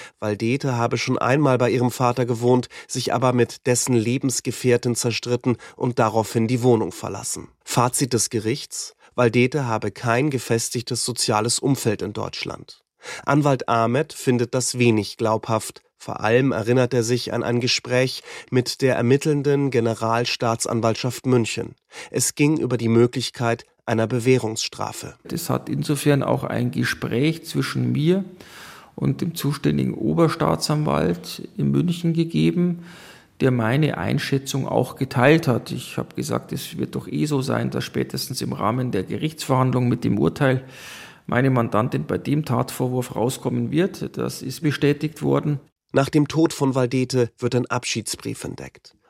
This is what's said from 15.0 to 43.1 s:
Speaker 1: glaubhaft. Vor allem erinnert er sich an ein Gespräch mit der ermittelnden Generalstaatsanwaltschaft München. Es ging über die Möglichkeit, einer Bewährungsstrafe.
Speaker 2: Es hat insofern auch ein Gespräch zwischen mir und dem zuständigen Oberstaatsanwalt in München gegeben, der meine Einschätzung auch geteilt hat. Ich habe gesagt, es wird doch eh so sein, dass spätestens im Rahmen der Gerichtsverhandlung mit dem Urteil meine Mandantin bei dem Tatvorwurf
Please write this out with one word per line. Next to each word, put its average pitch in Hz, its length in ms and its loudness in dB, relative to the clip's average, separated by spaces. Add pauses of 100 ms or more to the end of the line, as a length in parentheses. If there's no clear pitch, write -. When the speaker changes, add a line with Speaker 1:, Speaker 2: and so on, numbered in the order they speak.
Speaker 1:
glaubhaft. 110 640 0 (160)
Vor - 220 -12
allem 120 320 4
erinnert 123 420 2
er 120 80 2
sich 117 320 -2
an 113 80 -2
ein 120 180 0
Gespräch 127 640 -2 (280)
mit 127 300 0
der 127 160 2
ermittelnden 139 760 4
Generalstaatsanwaltschaft 113 1600 0
München. 120 480 0 (360)
Es - 240 0
ging 151 220 4
über 123 220 -2
die 113 100 0
Möglichkeit, 117 800 2 (200)
einer 113 200 2
Bewährungsstrafe. 113 1080 -2 (100)
Speaker 2:
Es - 260 -6
hat 127 180 -2
insofern 143 540 0
auch 127 220 0
ein 120 260 -2
Gespräch 123 760 -2
zwischen 131 480 -2
mir 170 320 2 (720)
und 139 260 -2
dem - 140 -4
zuständigen 143 600 0
Oberstaatsanwalt 160 1600 0
in - 140 0
München 170 440 0
gegeben, 165 720 0 (560)
der 135 100 4
meine 127 480 2
Einschätzung 135 680 -2
auch - 280 0
geteilt 143 520 4
hat. 113 240 0
Ich - 260 -8
habe - 160 -8
gesagt, - 380 -4
es - 260 -8
wird - 160 -6
doch 135 140 -6
eh 151 180 -2
so 143 160 0
sein, 120 280 -2
dass 127 140 -4
spätestens - 560 -6
im 64 120 -6
Rahmen 123 400 -2
der 98 100 -2
Gerichtsverhandlung 127 840 0
mit 120 160 0
dem 113 140 2
Urteil 131 460 2 (640)
meine 131 240 2
Mandantin 117 560 2
bei 95 100 -2
dem 147 280 -2
Tatvorwurf 127 720 -2